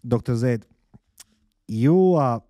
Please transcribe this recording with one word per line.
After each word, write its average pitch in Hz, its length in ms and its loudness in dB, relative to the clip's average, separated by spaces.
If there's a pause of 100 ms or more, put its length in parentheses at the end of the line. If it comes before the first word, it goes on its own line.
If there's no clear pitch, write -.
Doctor 120 260 -2
Z, 117 260 -2 (1080)
you 170 460 2
are 127 360 -2